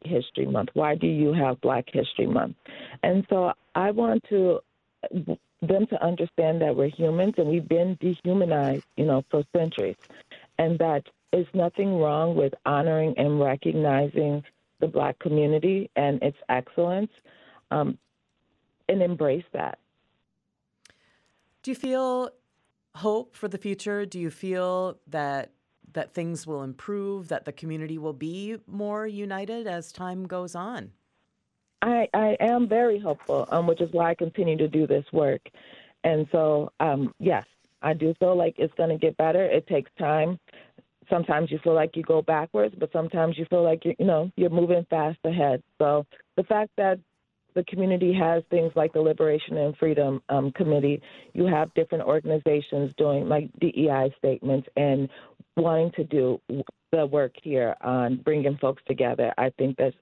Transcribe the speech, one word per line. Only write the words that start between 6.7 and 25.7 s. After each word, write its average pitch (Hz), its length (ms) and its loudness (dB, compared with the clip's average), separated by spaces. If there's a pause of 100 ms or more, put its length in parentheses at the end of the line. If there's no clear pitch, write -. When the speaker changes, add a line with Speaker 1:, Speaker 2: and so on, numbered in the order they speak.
Speaker 1:
we're 139 140 2
humans 165 480 0
and 156 120 2
we've 160 180 0
been 175 320 2
dehumanized, 165 840 0 (100)
you 143 100 0
know, 139 260 2
for 147 120 2 (120)
centuries, 156 400 -2 (640)
and 165 200 2
that 156 240 0 (280)
there's 175 220 2
nothing 185 440 0
wrong 160 380 2
with 139 180 2 (120)
honoring 156 520 0
and 147 240 2
recognizing 147 1000 0 (360)
the 160 80 0
Black 143 320 -2
community 156 760 0
and 143 260 0
its 143 160 -2 (100)
excellence, 175 640 -2 (600)
um, 143 260 -2 (880)
and 190 140 0
embrace 165 520 0
that. - 260 -8 (1800)
Speaker 2:
Do 262 80 -6
you 240 40 -6
feel 254 540 -2 (640)
hope 214 400 -4
for - 140 -8
the 190 100 -10
future? 202 480 -6
Do 180 140 -10
you 165 100 -6
feel 185 800 -4
that, 139 440 -6 (420)